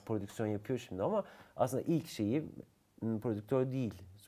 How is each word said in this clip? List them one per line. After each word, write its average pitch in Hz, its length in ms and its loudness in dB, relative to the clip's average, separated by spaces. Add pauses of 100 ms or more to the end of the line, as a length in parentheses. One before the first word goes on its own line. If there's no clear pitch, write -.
prodüksiyon 107 440 0
yapıyor 107 300 0
şimdi 92 240 -4
ama 196 200 2 (320)
aslında 127 280 2
ilk 165 240 2
şeyi, 113 360 0 (580)
m, 110 180 0
prodüktör 127 520 2
değil. 127 220 0 (340)